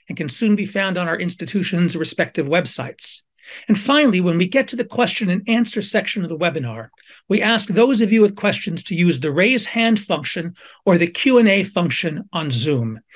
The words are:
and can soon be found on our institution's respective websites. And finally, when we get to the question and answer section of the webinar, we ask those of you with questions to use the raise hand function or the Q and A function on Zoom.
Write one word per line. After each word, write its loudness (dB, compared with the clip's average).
and -10
can -6
soon 2
be 2
found -2
on -2
our -2
institution's -2
respective -2
websites. -4
And 2
finally, 2
when 2
we 2
get 0
to -8
the -2
question -2
and 0
answer 0
section -4
of -6
the -6
webinar, -4
we 2
ask 2
those 4
of 2
you 6
with 4
questions -4
to -6
use 2
the -2
raise 2
hand 0
function -6
or 4
the 2
Q 2
and 6
A 2
function -4
on -4
Zoom. -2